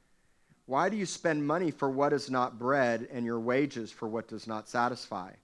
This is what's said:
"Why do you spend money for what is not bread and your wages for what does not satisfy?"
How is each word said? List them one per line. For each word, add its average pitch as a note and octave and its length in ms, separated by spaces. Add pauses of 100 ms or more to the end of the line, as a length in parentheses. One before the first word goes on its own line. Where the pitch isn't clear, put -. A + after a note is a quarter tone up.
(680)
"Why D3 220
do G#3+ 80
you G3 100
spend D3+ 400
money E3 240
for C#3 180
what C#3 240
is C3 180
not B2 280
bread B2 540
and A#2+ 120
your A#2 160
wages B2 520
for - 160
what A2 180
does A2 200
not A2 220
satisfy?" A2+ 760